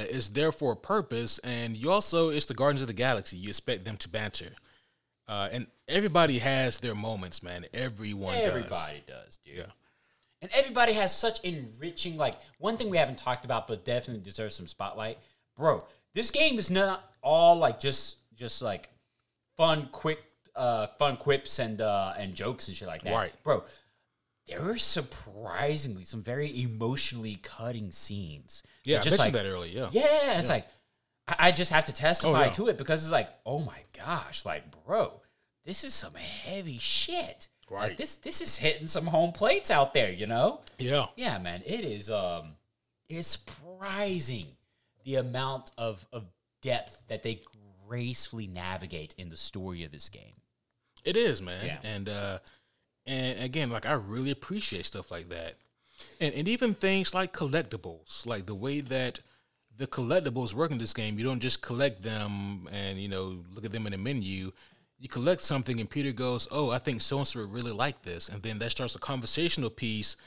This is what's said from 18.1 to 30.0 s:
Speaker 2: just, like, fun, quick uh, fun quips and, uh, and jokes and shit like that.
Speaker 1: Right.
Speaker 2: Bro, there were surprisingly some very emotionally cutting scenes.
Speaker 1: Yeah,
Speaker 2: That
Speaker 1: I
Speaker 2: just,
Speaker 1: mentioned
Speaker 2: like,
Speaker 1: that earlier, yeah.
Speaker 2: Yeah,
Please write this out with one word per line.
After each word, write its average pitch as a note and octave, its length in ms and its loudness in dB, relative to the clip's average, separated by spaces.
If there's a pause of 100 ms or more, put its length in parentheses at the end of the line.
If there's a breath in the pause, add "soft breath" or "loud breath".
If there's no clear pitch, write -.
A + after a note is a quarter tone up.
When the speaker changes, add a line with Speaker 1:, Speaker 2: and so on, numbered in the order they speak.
Speaker 2:
just, A#2+ 260 -4
like, G2+ 280 -4 (680)
fun, D#3 340 4
quick D#3 280 -4 (360)
uh, A#2 320 2 (120)
fun C#3 180 4
quips - 420 2
and, A2 220 -2
uh, G2 360 2
and F#2+ 180 -6
jokes - 320 -4
and F#2 100 -8
shit G2 100 -10
like D#2+ 160 -8
that. G2+ 100 -2
Speaker 1:
Right. G#2 200 0 (100)
Speaker 2:
Bro, C3+ 200 2 (840 loud breath)
there - 140 -8
were G#3+ 160 -2
surprisingly A#2 1300 -2
some A2 180 -10
very B2 400 -4
emotionally A2+ 800 -2
cutting A2+ 500 -8
scenes. E2 720 -8 (200 soft breath)
Speaker 1:
Yeah, C#3 140 10
Speaker 2:
That G#2+ 40 6
Speaker 1:
I - 20 4
Speaker 2:
just, F#3+ 160 10
Speaker 1:
mentioned A2 160 8
Speaker 2:
like, G#2+ 80 4
Speaker 1:
that F#2+ 60 0
earlier, F2+ 240 -2
yeah. B2 180 -2
Speaker 2:
Yeah, C#4 480 8